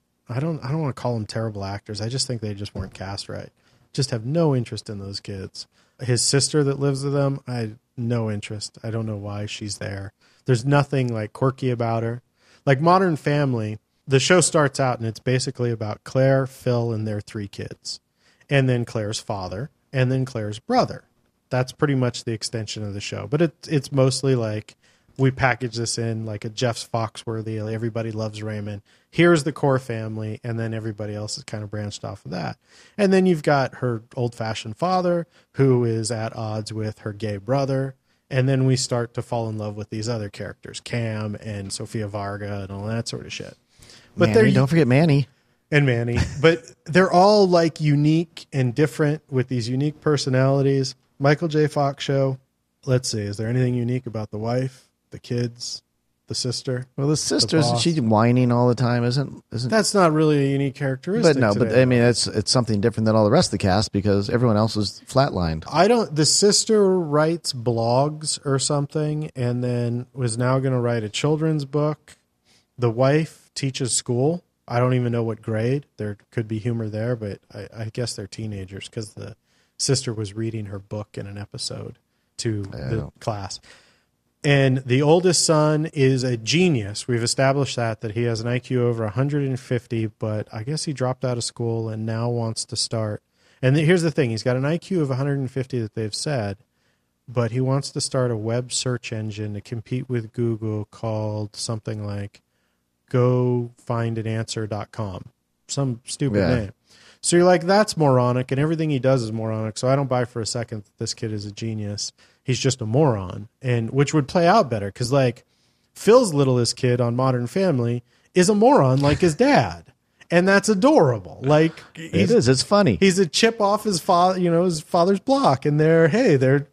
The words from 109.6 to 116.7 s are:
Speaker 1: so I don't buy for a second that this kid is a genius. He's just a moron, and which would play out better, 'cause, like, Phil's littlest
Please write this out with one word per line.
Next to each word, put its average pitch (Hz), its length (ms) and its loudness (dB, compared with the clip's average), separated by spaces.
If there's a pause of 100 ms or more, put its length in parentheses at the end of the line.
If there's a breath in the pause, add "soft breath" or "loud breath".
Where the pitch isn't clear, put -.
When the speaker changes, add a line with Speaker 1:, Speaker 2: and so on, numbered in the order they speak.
Speaker 1:
so 127 120 -4
I 135 80 4
don't 139 120 -2
buy 123 160 0
for 120 160 -8
a 107 60 -6
second 113 380 -8
that - 120 -20
this 113 160 -6
kid 113 200 -8
is 104 120 -6
a 104 80 -10
genius. 107 600 -8 (300 soft breath)
He's 127 160 -2
just - 220 -2
a 110 60 -6
moron, 107 640 0 (120)
and 117 300 -2
which 139 240 0
would 147 120 2
play 170 220 2
out 185 220 4
better, 101 200 -4
'cause, 120 220 -4
like, 131 320 2 (500)
Phil's 220 380 6
littlest 127 440 2